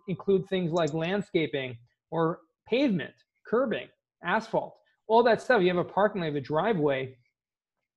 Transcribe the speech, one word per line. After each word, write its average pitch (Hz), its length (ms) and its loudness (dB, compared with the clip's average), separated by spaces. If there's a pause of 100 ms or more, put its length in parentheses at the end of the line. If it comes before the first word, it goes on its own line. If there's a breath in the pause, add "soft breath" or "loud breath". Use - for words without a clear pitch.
include 190 400 0
things 180 240 -2
like 160 220 0
landscaping 160 840 -4 (320)
or 165 300 -2 (300)
pavement, 220 460 0 (300)
curbing, 214 440 -2 (340)
asphalt, 180 540 -4 (320)
all 226 140 6
that 226 180 4
stuff. 233 200 2
You 180 60 4
have 180 80 2
a 175 80 2
parking 208 380 0
lot, 160 60 -4
you 147 80 -4
have 143 60 -4
a 120 40 -8
driveway, 147 720 0 (800)